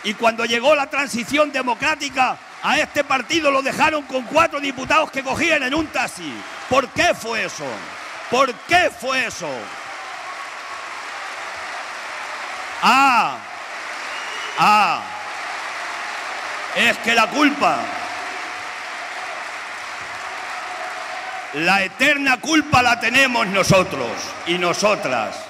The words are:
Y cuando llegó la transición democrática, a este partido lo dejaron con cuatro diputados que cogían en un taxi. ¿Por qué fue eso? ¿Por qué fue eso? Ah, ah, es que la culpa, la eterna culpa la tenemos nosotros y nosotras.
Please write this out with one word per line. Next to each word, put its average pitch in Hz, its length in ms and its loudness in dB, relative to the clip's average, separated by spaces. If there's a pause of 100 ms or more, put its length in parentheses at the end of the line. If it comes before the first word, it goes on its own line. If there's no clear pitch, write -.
Y 208 120 -2
cuando 226 280 2
llegó 233 320 4
la 277 140 0
transición 277 640 0
democrática, 262 840 0 (240)
a 220 160 2
este 285 280 0
partido 277 460 2
lo 269 100 4
dejaron 285 420 2
con 262 200 -4
cuatro 302 360 4
diputados 277 520 2
que 269 120 -6
cogían 311 400 2
en 254 100 -2
un 311 140 0
taxi. 180 460 -4 (360)
¿Por 254 200 4
qué 320 240 4
fue 220 320 -2
eso? 151 200 -6 (640)
¿Por 254 240 4 (140)
qué 339 220 6
fue 254 380 -2
eso? 170 220 -6 (3250)
Ah, 220 560 6 (1200)
ah, 175 440 6 (1700)
es 214 240 4
que 226 160 2
la 220 140 6
culpa, 220 500 4 (3750)
la 180 300 4
eterna 269 580 2
culpa 294 400 4
la 240 180 6
tenemos 240 480 4
nosotros 180 640 4 (360)
y 170 100 2
nosotras. 156 800 2 (120)